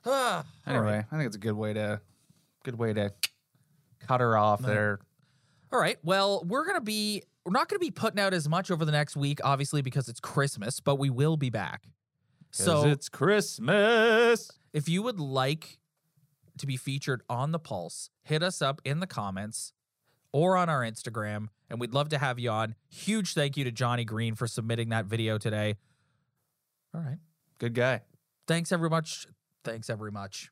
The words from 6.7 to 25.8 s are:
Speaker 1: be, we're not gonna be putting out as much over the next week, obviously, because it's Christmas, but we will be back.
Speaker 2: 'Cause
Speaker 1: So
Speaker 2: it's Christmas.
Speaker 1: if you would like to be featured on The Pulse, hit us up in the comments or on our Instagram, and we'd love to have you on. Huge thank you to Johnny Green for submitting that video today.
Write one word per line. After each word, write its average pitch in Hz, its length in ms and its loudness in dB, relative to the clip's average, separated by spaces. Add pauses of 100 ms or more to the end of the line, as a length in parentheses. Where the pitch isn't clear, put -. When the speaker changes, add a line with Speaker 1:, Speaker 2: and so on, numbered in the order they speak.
Speaker 1:
be, 208 420 -2 (220)
we're 175 60 -4
not 277 160 2
gonna 403 120 -2
be 330 120 -2
putting 214 280 -2
out 196 140 2
as 156 140 0
much 180 240 0
over 165 140 0
the 151 60 2
next 147 260 0
week, 143 260 0
obviously, 139 380 2
because 131 260 -2
it's - 140 -12
Christmas, 127 580 -2
but 143 160 2
we 139 140 0
will 143 280 2
be 135 120 0
back. 104 340 -6 (720)
Speaker 2:
'Cause 95 100 0
Speaker 1:
So 151 220 6
Speaker 2:
it's 143 220 2
Christmas. 220 1400 4 (220)
Speaker 1:
if 151 160 -2
you 170 160 2
would 233 160 -4
like 139 600 -2 (800)
to - 80 -8
be 135 120 -4
featured 135 520 -4
on 127 220 -2
The 165 80 -2
Pulse, 92 500 -10 (140)
hit 151 180 0
us 180 200 -2
up 139 240 -2
in 143 160 -2
the 190 60 -6
comments 104 640 -8 (580)
or 175 240 4
on 180 140 4
our 143 120 2
Instagram, 110 680 -6 (220)
and 120 120 -6
we'd 117 120 -6
love 143 160 0
to 151 80 -2
have 127 220 -2
you 120 100 -2
on. 110 260 -2 (140)
Huge 208 440 -2
thank 143 240 0
you 139 80 -2
to 120 60 -2
Johnny 120 340 2
Green 110 300 -2
for 120 120 -4
submitting 113 420 -2
that 113 160 0
video 110 320 0
today. 107 380 0 (1160)